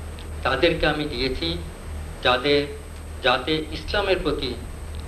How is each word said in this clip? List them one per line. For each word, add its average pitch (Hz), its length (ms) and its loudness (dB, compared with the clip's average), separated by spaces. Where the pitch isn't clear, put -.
তাদেরকে 160 440 4
আমি 151 180 2
দিয়েছি 135 540 -2
যাদের, 143 440 4
যাতে 131 500 2
ইসলামের 196 500 0
প্রতি 135 320 0